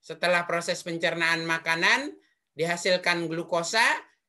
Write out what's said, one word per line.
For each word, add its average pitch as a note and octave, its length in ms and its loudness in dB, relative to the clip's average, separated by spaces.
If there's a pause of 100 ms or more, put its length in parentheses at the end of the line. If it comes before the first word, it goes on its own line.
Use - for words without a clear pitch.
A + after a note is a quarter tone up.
setelah F3 480 0
proses E3+ 320 -2
pencernaan E3 640 0
makanan, E3+ 720 0 (340)
dihasilkan F3 800 0
glukosa, E3+ 520 0 (460)